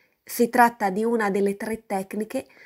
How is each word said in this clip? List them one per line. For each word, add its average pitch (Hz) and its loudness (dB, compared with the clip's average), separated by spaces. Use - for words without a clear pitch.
Si - 0
tratta 233 2
di 202 -2
una 226 0
delle 202 0
tre 220 -8
tecniche 208 -6